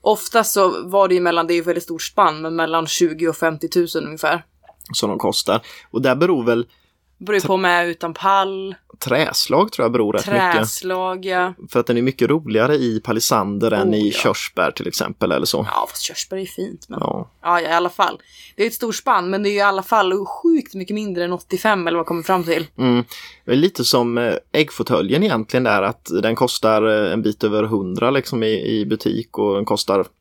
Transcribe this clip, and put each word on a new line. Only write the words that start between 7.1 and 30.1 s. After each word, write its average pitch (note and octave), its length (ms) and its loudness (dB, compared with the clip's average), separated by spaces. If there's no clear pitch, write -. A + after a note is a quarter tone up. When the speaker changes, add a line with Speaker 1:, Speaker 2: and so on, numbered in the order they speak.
Speaker 1:
Beror G#3 160 -4
ju G3 60 2
Speaker 2:
trä-, - 80 -8
Speaker 1:
på F#3+ 80 2
med F3 320 2
utan E3 260 -6
pall. F#3+ 600 0
Speaker 2:
träslag D3+ 760 0
tror - 120 -2
jag A#2 80 2
beror A2 200 2
rätt - 140 0
mycket. G3 300 2
Speaker 1:
Träslag, F#3 680 -4
ja. F3+ 300 -2
Speaker 2:
För B2 120 2
att A#2+ 60 -2
den A#2+ 120 0
är A#2+ 40 2
mycket B2 280 0
roligare C3+ 460 2
i A#2 280 0
palisander G#2+ 680 0
än G#2 200 2
Speaker 1:
Oh, G#2+ 80 2
Speaker 2:
i G#2+ 120 2
Speaker 1:
ja. - 80 -4
Speaker 2:
körsbär - 520 -2
till - 180 -8
exempel, - 440 -2
eller C#2+ 140 0
så. - 240 -2
Speaker 1:
Ja, - 200 -2
fast - 120 -10
körsbär - 340 -8
är F#3+ 40 -6
ju F#3+ 60 -8
fint, - 420 -12
men - 120 -10
Speaker 2:
Ja. - 300 -6
Speaker 1:
ja, E3+ 180 0
i D#3+ 60 -6
alla E3+ 220 0
fall. - 320 -2
Det G3+ 60 0
är A3 40 2
ett A3+ 80 -4
stort A3+ 220 -4
spann, F#3+ 340 0
men G3 120 -2
det G3+ 60 0
är G3+ 40 -2
ju G3+ 60 -2
i - 20 0
alla G3 220 2
fall F#3+ 440 0
sjukt - 480 0
mycket F#3+ 200 -6
mindre G3 300 -4
än F3 80 -2
åttiofem F3+ 540 -2
eller E3+ 100 0
vad E3+ 40 0
jag D#3+ 80 -4
kommer E3+ 140 -4
fram F3+ 220 0
till. E3 220 0
Speaker 2:
Mm. B2 260 4
Det - 80 0
är B2+ 40 4
lite D3+ 280 2
som, A#2+ 340 2
eh, A#2 160 0
äggfåtöljen B2 720 2
egentligen B2+ 420 0
där, G#2 180 4
att G#2 220 -4
den A2+ 120 2
kostar, A2 720 2
eh, E2 60 0
en G#2+ 100 -2
bit G#2+ 220 -2
över G#2+ 180 2
hundra G#2+ 480 0
liksom C3 320 -2
i, A2 380 0
i G#2 60 -2
butik A2 520 -4
och G#2 160 2
den G2+ 100 -2
kostar G2 420 0